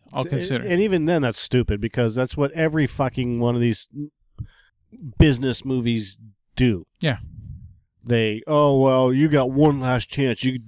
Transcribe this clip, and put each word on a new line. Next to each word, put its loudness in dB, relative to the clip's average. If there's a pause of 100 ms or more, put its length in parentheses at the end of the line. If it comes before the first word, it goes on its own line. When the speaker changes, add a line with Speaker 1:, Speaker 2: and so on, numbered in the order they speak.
(120)
Speaker 1:
I'll -4
Speaker 2:
S-, -8
Speaker 1:
consider. -4
Speaker 2:
and, -4
and 2
even 0
then, 0
that's -2
stupid 0
because -2
that's -4
what 0
every 0
fucking -4
one 0
of 0
these 0 (1300)
business 2
movies -4 (380)
do. 2 (140)
Speaker 1:
Yeah. -2 (840)
Speaker 2:
They, 0
"Oh, 4
well, 4
you 4
got 2
one 4
last -2
chance, -2
you, -2